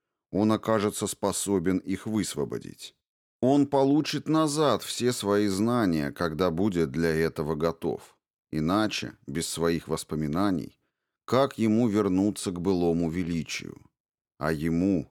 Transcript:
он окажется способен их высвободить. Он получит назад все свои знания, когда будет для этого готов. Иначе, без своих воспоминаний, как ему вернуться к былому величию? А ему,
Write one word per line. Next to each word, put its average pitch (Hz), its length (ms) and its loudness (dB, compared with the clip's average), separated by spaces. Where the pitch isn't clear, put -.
он 107 220 2
окажется 107 540 0
способен 95 720 0
их - 280 -6
высвободить. 71 880 -4
Он 139 260 4
получит 143 600 2
назад 151 540 2
все 120 300 -2
свои 101 360 2
знания, 95 640 0
когда 85 380 0
будет 85 400 0
для 80 240 0
этого 80 400 0
готов. - 640 -4
Иначе, 87 680 -2
без 73 220 -4
своих 82 400 -2
воспоминаний, 78 880 -2
как 131 300 0
ему 113 300 2
вернуться 98 640 2
к 85 60 -8
былому 85 520 2
величию? 82 720 -6
А 76 120 -2
ему, 82 600 0